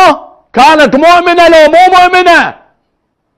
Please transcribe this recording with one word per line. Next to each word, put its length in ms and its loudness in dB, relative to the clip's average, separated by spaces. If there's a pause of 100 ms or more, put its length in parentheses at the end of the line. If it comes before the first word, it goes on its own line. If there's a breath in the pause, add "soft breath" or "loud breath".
(540)
كانت 420 0
مؤمنة 520 0
لو 280 2
مو 220 2
مؤمنة؟ 680 -2 (760)